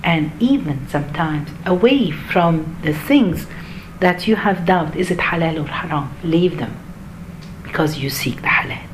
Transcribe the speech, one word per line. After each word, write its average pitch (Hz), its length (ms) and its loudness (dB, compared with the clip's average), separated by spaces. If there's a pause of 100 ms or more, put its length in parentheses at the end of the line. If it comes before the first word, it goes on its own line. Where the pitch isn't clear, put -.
and 160 360 2
even 165 500 2
sometimes 151 600 -2 (160)
away 196 460 4
from 165 720 2
the 151 100 0
things 202 540 2 (520)
that 180 280 2
you 220 80 6
have 185 300 0
doubt, 170 300 2
is 180 140 -2
it 175 80 0
halal 160 460 0
or 151 40 -4
haram? 151 420 -4 (140)
Leave 170 340 4
them, 107 160 -6 (920)
because - 340 0
you 135 120 -2
seek - 320 -4
the - 60 -4
halal. - 360 -2 (100)